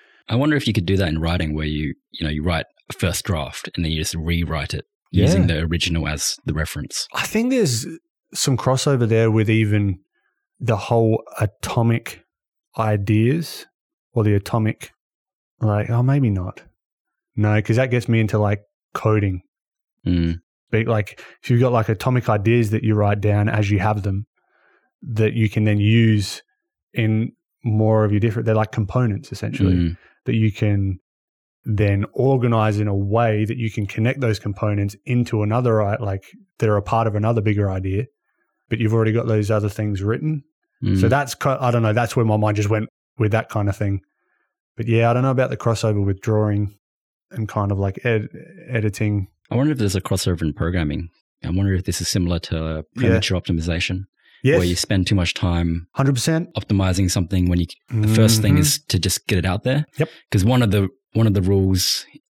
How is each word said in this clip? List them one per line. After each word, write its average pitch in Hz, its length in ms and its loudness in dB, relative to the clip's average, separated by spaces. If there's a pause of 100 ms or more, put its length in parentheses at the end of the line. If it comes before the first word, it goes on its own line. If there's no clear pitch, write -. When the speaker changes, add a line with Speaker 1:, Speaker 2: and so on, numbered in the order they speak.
(280)
Speaker 1:
I 117 80 0
wonder 147 200 2
if 135 100 -4
you 110 60 2
could 90 140 0
do 95 100 2
that 95 120 0
in 80 100 -2
writing 82 360 -2
where 76 120 -4
you, 76 260 -4 (200)
you 80 120 -8
know, 76 60 -4
you 76 120 -4
write 82 220 -2 (240)
a - 60 -14
first - 320 -4
draft 76 480 -6
and 85 100 -4
then 80 80 -2
you 78 80 -4
just - 140 -4
rewrite 82 580 -4
it 69 140 -8 (240)
Speaker 2:
Yeah. 101 160 4
Speaker 1:
using 151 220 4
the 80 100 0
original 82 500 -2
as - 280 -4 (100)
the 71 80 -4
reference. - 580 -6
Speaker 2:
I - 140 -4
think 233 240 0
there's 147 340 0 (480)
some 135 240 0
crossover 131 520 2
there 113 220 4
with 110 200 2
even 104 480 2 (640)
the 117 160 0
whole 113 460 2 (180)
atomic - 840 -2 (560)
ideas 110 880 0 (460)
or 113 120 0
the 104 100 4
atomic, - 580 -2 (680)
like, 104 300 0
oh, 120 120 2
maybe 135 280 2
not. 92 320 -6 (720)
No, 107 240 2
'cause 110 160 0
that 127 140 0
gets 120 180 0
me 113 120 4
into, 110 180 0
like, 104 220 0 (340)
coding. 101 480 0 (640)
Speaker 1:
Mm. 85 340 0 (300)
Speaker 2:
But, 110 160 0
like, 107 340 -2 (220)
if - 80 -6
you've 120 100 4
got, 127 120 4
like, 113 160 2
atomic 123 400 0
ideas 110 420 2
that 110 140 -2
you 107 100 2
write 104 260 2
down 104 280 2
as 107 220 0
you 101 100 2
have 104 220 0
them 98 240 -4 (760)
that 110 300 0
you 110 160 2
can 107 160 0
then 104 140 2
use 107 640 4 (500)
in 110 400 0 (320)
more 110 400 4
of 104 80 0
your 104 80 2
different, 113 260 0
they're 110 80 2
like 107 180 0
components 110 600 -2
essentially 104 420 0
Speaker 1:
Mm. 87 220 0 (300)
Speaker 2:
that 120 80 -2
you 110 180 2
can 101 460 0 (680)
then 101 400 0 (100)
organize 117 640 2
in 104 100 -2
a 98 80 -2
way 107 480 0
that 113 140 -4
you 110 120 -4
can 104 160 -4
connect 123 340 -2
those 110 180 0
components 101 680 -4
into 120 380 -2
another, 110 400 0
i-, 101 140 -2
like, 98 280 -6 (340)
that 113 100 0
are 104 80 2
a 98 60 0
part 113 240 0
of 104 80 -2
another 110 260 0
bigger 101 300 0
idea, 95 360 -4 (640)
but 110 100 -2
you've 110 160 0
already 110 180 2
got 113 140 0
those 107 240 0
other 104 180 0
things 101 340 -4
written. 139 400 -2 (400)
So 98 240 2
Speaker 1:
Mm. 110 40 4
Speaker 2:
that's 139 240 0
ki-, - 160 -4
I 127 200 0
don't 117 120 2
know, 110 100 2
that's 117 240 -2
where 120 80 2
my 107 120 2
mind 107 200 0
just 104 140 0
went 110 180 -2 (300)
with 107 140 2
that 110 180 -2
kind 104 180 -2
of 95 80 -2
thing. 98 240 -2 (760)
But 117 120 -6
yeah, 113 220 4
I - 20 2
don't 123 100 0
know 135 80 2
about 127 200 0
the 127 60 -4
crossover 107 480 0
with 98 180 -2
drawing 104 520 0 (560)
and 110 180 -6
kind 101 220 -2
of, 98 80 -2
like, 98 260 -4
ed-, 110 240 -2 (400)
editing. 107 600 -2 (220)
Speaker 1:
I 120 60 -4
wonder 147 160 2
if 131 60 -4
there's 101 180 0
a 92 40 -2
crossover 90 420 -2
in 78 120 -2
programming. 82 540 -4 (360)
I - 60 -6
wonder 95 240 0
if 90 100 -2
this - 160 -6
is 90 80 -6
similar 87 320 0
to - 160 -8
Speaker 2:
Yeah. 80 240 -6 (160)
Speaker 1:
premature 98 440 2
optimization, 87 640 -4 (380)
Speaker 2:
Yes. 139 160 4
Speaker 1:
where 87 80 2
you 87 100 0
spend 92 300 0
too - 80 0
much 87 200 0
time 85 600 -2
Speaker 2:
Hundred 135 200 2
percent. 160 420 -2
Speaker 1:
optimizing 95 540 0
something 92 400 0
when 87 100 2
you, 85 60 -2 (240)
the 107 180 0
first 110 320 4
thing 101 140 4
Speaker 2:
Mm-hmm. 151 80 4
Speaker 1:
is 147 260 0
to 95 100 0
just - 280 -4
get 101 120 0
it 85 60 0
out 95 200 -2
there. 139 200 0 (140)
Speaker 2:
Yep. 147 100 0 (220)
Speaker 1:
'Cause 95 160 2
one 127 160 4
of 104 80 2
the, 98 180 2 (240)
one 113 140 4
of 101 80 4
the 98 80 2
rules 95 640 2 (240)